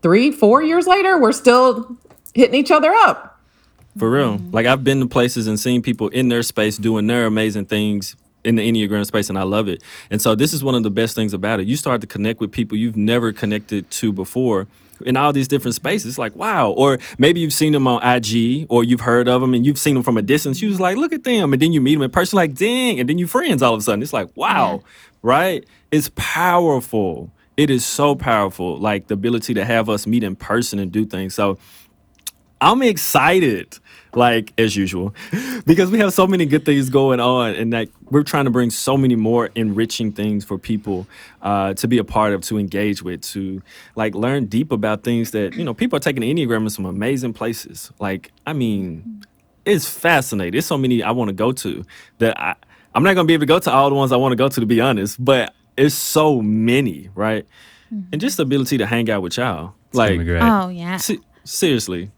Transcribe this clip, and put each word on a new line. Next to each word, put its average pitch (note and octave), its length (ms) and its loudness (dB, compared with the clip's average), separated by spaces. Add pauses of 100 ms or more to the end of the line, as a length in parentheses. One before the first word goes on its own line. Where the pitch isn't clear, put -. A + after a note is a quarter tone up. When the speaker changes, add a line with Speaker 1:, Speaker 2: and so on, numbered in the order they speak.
Speaker 1:
three, A3 280 4
four B3 320 4
years E4 240 2
later, F#4+ 320 4
we're A3 140 4
still A#3+ 640 4 (380)
hitting B3+ 220 6
each C#4 140 2
other D4+ 220 4
up. G#4 380 4 (640)
Speaker 2:
For A2+ 140 0
real. A#2+ 280 2
Speaker 3:
Mm-hmm. F2+ 120 -10
Speaker 2:
Like, A2+ 160 0
I've C3+ 160 2
been C3+ 160 2
to B2+ 80 0
places B2 400 0
and G#2+ 120 0
seen B2 220 0
people G#2+ 280 -2
in B2+ 220 0
their A#2 120 2
space G#2+ 360 -2
doing G#2+ 280 0
their A#2 200 2
amazing G#2+ 400 0
things G#2 500 -2 (260)
in A#2 140 2
the A2 140 0
Enneagram G#2 360 0
space, G#2 240 -2
and G2 80 -4
I F#2+ 60 -2
love G2+ 240 0
it. - 140 -8 (280)
And G#2 100 -2
so A2+ 140 2
this C#3 180 0
is C#3+ 120 -4
one C3 100 0
of A#2 80 0
the G#2+ 80 0
best A2 240 -2
things G#2+ 180 -2
about G#2 280 -4
it. F#2+ 80 -4
You C3+ 80 0
start B2+ 260 -2
to G#2+ 60 -12
connect G#2+ 320 -4
with G#2+ 100 -4
people G#2+ 260 -4
you've A2 200 -2
never A2+ 360 0
connected G#2 600 -4
to A2 200 -2
before G2 540 -2 (400)
in B2+ 100 0
all D3 160 2
these C3+ 160 0
different C3+ 280 -2
spaces. F#3+ 340 -4
It's - 80 -10
like, A2+ 180 -6
wow. E3+ 360 0
Or C3 260 2 (180)
maybe E3+ 240 4
you've D#3 140 -2
seen D#3 180 2
them C#3 140 2
on B2 160 2
I B2 160 4
G, A#2 500 0
or A#2+ 160 4
you've A#2+ 180 2
heard A#2+ 260 2
of B2+ 120 4
them, B2+ 140 0
and A#2+ 100 2
you've C#3+ 140 2
seen D3 160 0
them B2+ 80 0
from A#2 160 0
a G#2 40 0
distance. C#3+ 380 0
You G#3+ 80 -2
was G3 120 -2
like, F#3 180 0
"Look D#4+ 160 -2
at C#4+ 100 -10
them." G3 300 2
And C3 80 2
then E3 100 2
you D3+ 80 2
meet C3+ 140 2
them D3 80 0
in B2+ 80 -2
person, F#3 260 0
like, E3 180 2
"Dang." A3+ 460 0
And B2 80 -2
then D#3 80 0
you F3 100 -2
friends A#3+ 360 0
all A#2+ 100 4
of G#2+ 80 -2
a - 20 -8
sudden. G#2+ 200 -2
It's D3+ 100 -8
like, G#2+ 240 -4
wow. B2 460 0
Speaker 3:
Yeah. - 60 -20 (340)
Speaker 2:
Right? D3+ 420 0 (260)
It's D3+ 240 0
powerful. C3+ 1160 -2 (240)
It D3 140 2
is B2 160 0
so C#3+ 280 2
powerful, F#2+ 640 -2
like, G2+ 280 -4
the A2 80 -4
ability A2+ 400 -2
to - 100 0
have A2+ 240 0
us G#2 180 -2
meet A#2 160 0
in F#2+ 140 -6
person A2+ 420 -4
and F#2+ 140 -4
do G#2+ 140 0
things. F#2+ 280 -8
So G2+ 220 0 (1040)
I'm A#3 220 2
excited, E3+ 960 0 (380)
like, A#2+ 420 0
as A2 180 0
usual, G2 380 -4 (260)
<laughs> B3+ 260 -10
because F3+ 240 4
we A3 80 2
have G3+ 140 2
so F#3+ 140 4
many F3+ 200 2
good D3+ 180 0
things C#3 260 2
going C3+ 300 2
on, B2 340 2
and, A2+ 180 -2
like, A2+ 180 -4 (200)
we're D3 120 4
trying D3 220 0
to C3 60 0
bring A#2+ 200 2
so - 260 -2
many C3 200 2
more A2+ 380 0
enriching A2 580 -2
things G#2 320 -4
for G2 140 -8
people, G2+ 480 -6 (360)
uh, G2 320 -2
to - 140 -6
be A#2 100 2
a G#2 60 0
part G#2+ 280 0
of, F#2+ 100 -4
to G#2+ 160 -4
engage G2 440 -2
with, F2 200 -8
to, F#2+ 400 -12 (340)
like, A2 180 -4
learn B2 320 -2
deep A#2 260 -2
about G#2+ 320 -2
things A#2 280 -2
that, G2+ 220 -4
you E3+ 100 -6
know, A#2+ 100 -6
people A#3+ 220 -2
are D3 40 -2
taking C#3 220 -2
the B2 100 -2
Enneagram A#2+ 300 0
in A2 80 -2
some G2 160 -8
amazing A#2 460 -4
places. - 640 -10
Like, F#2+ 340 -8 (140)
I D3+ 60 -6
mean, G2+ 720 -4 (420)
it's F#3+ 240 0
fascinating. A2+ 640 -2
There's C3+ 140 -2
so D#3+ 120 -2
many B2+ 240 0
I G#2+ 100 -2
wanna A2+ 200 -2
go G#2+ 200 0
to F2+ 320 -8 (340)
that A2+ 200 0
I, - 160 -6 (400)
I'm A#2+ 80 2
not F#3+ 120 4
gonna F3 120 2
be E3 80 4
able D3+ 80 2
to C#3+ 40 0
go F#3 120 4
to C#3+ 140 -2
all C#3 160 4
the C#3 80 2
ones C3+ 160 2
I B2 40 4
wanna B2+ 200 2
go C3 120 2
to, B2+ 120 -2
to A2+ 60 0
be A2+ 140 2
honest, A2+ 440 -2
but B2+ 300 2 (220)
it's C#3+ 180 2
so D3+ 480 2
many, A2 720 0
right? G#2+ 320 -2 (460)
Speaker 3:
Mm-hmm. G3+ 200 -10
Speaker 2:
And D3+ 80 -4
just - 160 -2
the E3 80 0
ability C3+ 340 0
to G#2 80 0
hang A#2 240 -2
out G2+ 120 0
with F2+ 160 -6
y'all. F#2 360 -6 (140)
Speaker 4:
It's C3 100 -2
gonna A2 120 4
be F2+ 80 2
Speaker 2:
Like, E2 80 -2
Speaker 4:
great. E2+ 160 0
Speaker 3:
Oh, G#3 260 2
yeah. F3 300 -8
Speaker 2:
se-, - 200 -4 (260)
seriously. G#2 720 -2